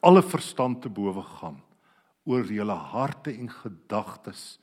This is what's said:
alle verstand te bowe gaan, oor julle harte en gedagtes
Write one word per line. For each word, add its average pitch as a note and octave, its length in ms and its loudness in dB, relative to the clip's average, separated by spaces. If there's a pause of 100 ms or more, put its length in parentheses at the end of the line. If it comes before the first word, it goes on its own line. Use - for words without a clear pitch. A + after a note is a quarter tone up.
alle F3+ 220 10
verstand C3 600 -4
te A#2+ 60 -8
bowe G2 340 -4
gaan, - 400 -16 (640)
oor B2+ 200 0
julle G#2 320 -2 (160)
harte C#3 400 -4
en A#2 180 -10
gedagtes - 1120 -10